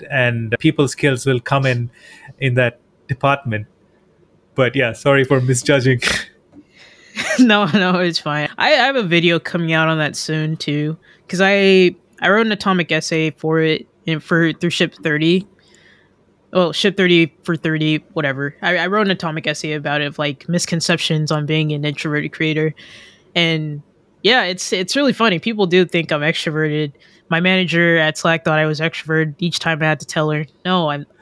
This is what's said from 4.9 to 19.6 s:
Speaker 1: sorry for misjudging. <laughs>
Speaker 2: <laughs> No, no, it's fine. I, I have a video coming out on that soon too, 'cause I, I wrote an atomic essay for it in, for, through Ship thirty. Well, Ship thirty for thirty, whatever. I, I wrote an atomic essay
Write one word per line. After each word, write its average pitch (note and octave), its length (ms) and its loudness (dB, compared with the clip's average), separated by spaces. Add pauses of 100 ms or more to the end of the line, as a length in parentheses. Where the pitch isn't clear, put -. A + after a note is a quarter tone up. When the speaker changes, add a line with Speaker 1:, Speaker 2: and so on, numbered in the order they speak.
Speaker 1:
sorry C#3 320 2
for C3 160 2
misjudging. B2+ 680 2
<laughs> - 40 0 (1040)
Speaker 2:
<laughs> A#3+ 240 -4
No, G#3 280 6
no, F3+ 320 2
it's F3 200 0
fine. D3 300 -4 (100)
I, A3 100 2
I D4+ 80 4 (100)
have C#4 100 0
a A#3+ 60 0
video E3+ 380 2
coming E3+ 320 -4
out D#3+ 160 2
on D#3+ 100 0
that D3 180 -2
soon D#3 400 -4
too, D3+ 400 -4 (320)
'cause F3+ 120 -4
I, F#3+ 540 4 (260)
I F3 100 0
wrote A3 160 4
an G#3+ 60 -2
atomic F#3 400 0
essay D#3+ 380 -2
for D#3+ 300 -2
it D#3+ 260 0 (200)
in, D#3+ 140 -2
for, E3 320 2
through E3+ 180 -4
Ship - 320 -2
thirty. D#3+ 440 0 (1040)
Well, F3 200 0
Ship F#3+ 240 -2
thirty F3 460 2
for E3+ 140 -4
thirty, D#3 400 -2 (160)
whatever. C#3 500 -4
I, F3+ 160 0
I E3 100 -2
wrote G#3 180 0
an G3 40 0
atomic E3 360 -2
essay D3+ 260 -6